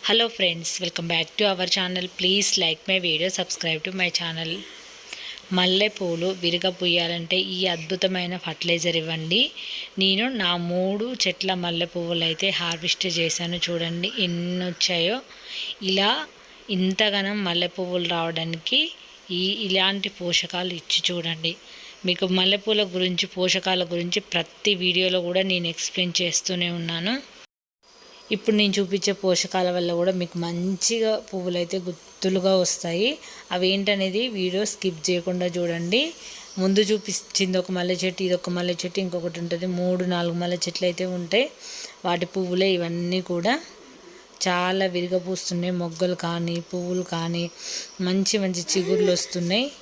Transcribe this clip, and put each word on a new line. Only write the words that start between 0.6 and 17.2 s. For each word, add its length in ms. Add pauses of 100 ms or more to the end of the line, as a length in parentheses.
welcome 260
back 200 (120)
to 60
our 220
channel. 400 (120)
Please 280 (100)
like 220 (100)
my 100
video, 300
subscribe 540
to 120
my 140
channel. 480 (960)
మల్లెపూలు 720
విరగబూయాలంటే 1120
ఈ 260
అద్భుతమైన 720
ఫర్టిలైజర్ 580
ఇవ్వండి. 560 (460)
నేను 320
నా 280
మూడు 580 (120)
చెట్ల 260
మల్లె 320
పువ్వులు 380
అయితే 260
హార్వెస్ట్ 560
చేశాను. 540 (100)
చూడండి 500
ఎన్ని 460
వచ్చాయో. 560 (600)
ఇలా 440 (420)
ఇంతగానం 760